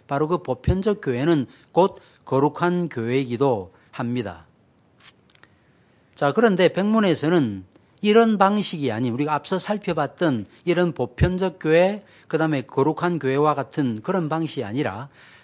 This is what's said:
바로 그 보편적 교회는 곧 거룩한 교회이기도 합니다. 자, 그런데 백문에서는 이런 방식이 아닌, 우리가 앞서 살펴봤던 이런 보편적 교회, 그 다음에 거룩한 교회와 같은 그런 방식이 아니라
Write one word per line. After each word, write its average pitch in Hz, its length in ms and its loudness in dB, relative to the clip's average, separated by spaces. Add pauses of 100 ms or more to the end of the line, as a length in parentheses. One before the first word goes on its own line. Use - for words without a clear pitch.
바로 143 200 0
그 170 120 -2
보편적 190 600 -2
교회는 135 460 0 (240)
곧 185 260 2 (280)
거룩한 156 640 0
교회이기도 120 840 -2 (180)
합니다. 117 540 -6 (1700)
자, 143 160 0
그런데 190 380 4
백문에서는 170 960 2 (360)
이런 214 360 2
방식이 190 540 0
아닌, 117 220 -2
우리가 147 200 -2
앞서 175 260 -4
살펴봤던 156 840 -4 (200)
이런 175 280 2
보편적 180 640 -2
교회, 180 440 2 (240)
그 160 100 -2
다음에 151 240 0
거룩한 156 580 0
교회와 139 340 2
같은 127 480 -4
그런 180 280 -2
방식이 156 340 -4
아니라 113 460 -6 (340)